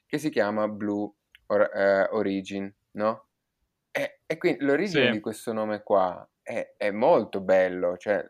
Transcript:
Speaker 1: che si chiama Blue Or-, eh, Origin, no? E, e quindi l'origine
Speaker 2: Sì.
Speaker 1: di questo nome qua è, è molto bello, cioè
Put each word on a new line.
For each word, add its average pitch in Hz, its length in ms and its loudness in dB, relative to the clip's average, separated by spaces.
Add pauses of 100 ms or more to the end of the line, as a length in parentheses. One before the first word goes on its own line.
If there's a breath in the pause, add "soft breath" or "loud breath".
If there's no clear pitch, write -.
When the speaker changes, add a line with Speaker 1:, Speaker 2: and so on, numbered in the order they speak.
Speaker 1:
che 147 140 -4
si 151 100 -4
chiama 107 380 0
Blue 104 440 -4 (360)
Or-, 104 260 2
eh, 98 380 4
Origin, 98 600 -4 (200)
no? 110 360 -4 (640)
E, - 360 -6
e 160 100 -4
quindi 156 280 -2
l'origine 147 420 2
Speaker 2:
Sì. - 20 2
Speaker 1:
di 110 100 -2
questo 113 320 -8
nome 107 300 -4
qua 92 460 0 (160)
è, 113 340 -8
è 104 140 -2
molto 110 500 2
bello, 90 560 2
cioè 101 320 -2